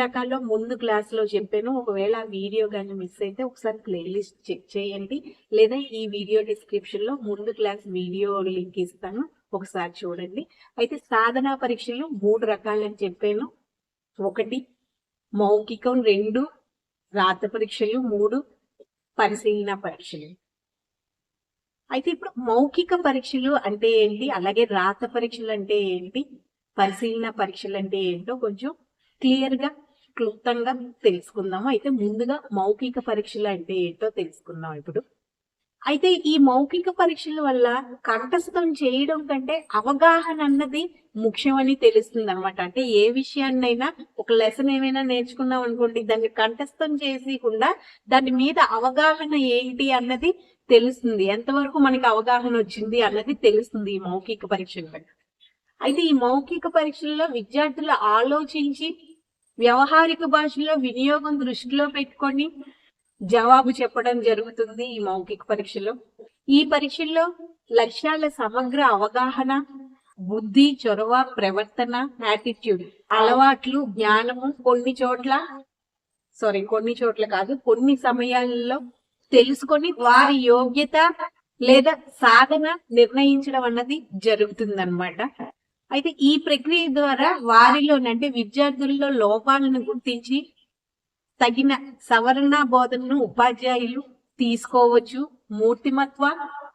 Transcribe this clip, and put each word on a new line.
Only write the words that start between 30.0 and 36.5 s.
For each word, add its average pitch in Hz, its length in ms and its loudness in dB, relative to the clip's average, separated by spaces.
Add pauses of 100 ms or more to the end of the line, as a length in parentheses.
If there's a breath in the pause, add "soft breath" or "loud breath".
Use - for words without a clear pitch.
క్లుప్తంగా 240 540 -4 (320)
తెలుసుకుందాము. 190 680 -2
అయితే - 160 -2 (100)
ముందుగా 220 380 -2 (200)
మౌఖిక 214 420 -2 (100)
పరీక్షలు 208 480 -4
అంటే 180 180 -8 (120)
ఏంటో 170 200 -6 (140)
తెలుసుకుందాం 160 580 -10
ఇప్పుడు. 151 220 -6 (880)
అయితే 302 180 2 (220)
ఈ - 20 2 (160)
మౌఖిక 285 400 2 (100)